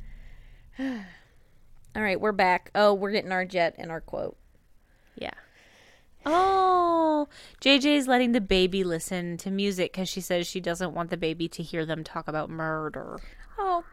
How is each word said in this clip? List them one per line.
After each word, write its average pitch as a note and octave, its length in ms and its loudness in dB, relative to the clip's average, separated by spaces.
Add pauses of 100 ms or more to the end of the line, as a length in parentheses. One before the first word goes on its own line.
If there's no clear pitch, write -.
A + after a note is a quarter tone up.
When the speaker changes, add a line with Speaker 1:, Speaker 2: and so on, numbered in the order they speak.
(760)
Speaker 1:
<sighs> C4 40 -8
All - 1200 -10
right, F#3+ 180 0
we're G#3+ 120 2
back. F#3 420 2
Oh, G#3 180 6
we're G3 200 -2
getting F#3 180 -2
our F#3 140 -2
jet F3+ 340 0
and E3 140 -10
our D#3+ 80 -8
quote. - 360 -8 (800)
Speaker 2:
Yeah. - 160 -10 (960)
Oh, E4+ 1040 4 (320)
J C#4 180 8
J's C#4+ 300 4
letting B3 240 4
the A#3+ 80 4
baby F#3+ 420 2
listen F3 540 -4
to F#3+ 160 -8
music G3 400 -2
'cause F#3 160 -4
she - 120 -8
says F3+ 280 -2
she F#3+ 100 -6
doesn't F3 340 -4
want E3+ 180 -6
the F3 60 -4
baby E3 340 -2
to - 120 -8
hear E3 240 -4
them D#3+ 160 -4
talk D#3+ 240 -10
about D#3 240 -6
murder. D#3 720 -6 (360)
Speaker 1:
Oh, F4+ 360 -2